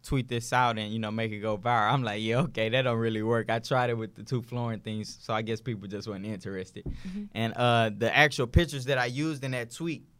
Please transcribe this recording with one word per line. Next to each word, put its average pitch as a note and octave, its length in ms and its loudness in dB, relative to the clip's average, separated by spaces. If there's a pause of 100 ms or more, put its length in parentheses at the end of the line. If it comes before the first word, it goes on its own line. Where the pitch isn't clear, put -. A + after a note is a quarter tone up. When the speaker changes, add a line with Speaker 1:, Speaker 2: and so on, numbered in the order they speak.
Speaker 1:
tweet C3 260 -2
this A#2 240 -4
out B2 260 4
and, G#2+ 140 -4
you A2+ 60 -2
know, G#2+ 120 -2
make A2 220 -2
it G#2 60 -8
go G#2+ 180 -2
viral." A2+ 360 4
I'm C3+ 100 2
like, G#2+ 180 -2
"Yeah, A2 180 2
okay, A2+ 300 0
that B2+ 140 2
don't A#2+ 160 2
really A2 240 0
work." A2+ 260 2
I A2+ 100 2
tried B2 300 2
it A#2 80 0
with A2 180 -6
the G#2+ 80 -14
two A#2+ 180 -2
flooring A#2 400 -4
things, G#2+ 400 -6
so A#2 120 -4
I A2 80 0
guess A2 200 -2
people G#2 260 -6
just G2+ 220 -6
weren't G2 160 -6
interested. G2 600 -8
Speaker 2:
Mm-hmm. F#3+ 380 -8 (100)
Speaker 1:
And, A2+ 200 -2
uh, A#2 440 4
the A2 180 2
actual C#3 320 4
pictures C#3 380 2
that C3+ 120 0
I B2 80 0
used C#3 400 -4
in C3 60 -4
that A#2+ 200 -6
tweet E3 320 -6 (160)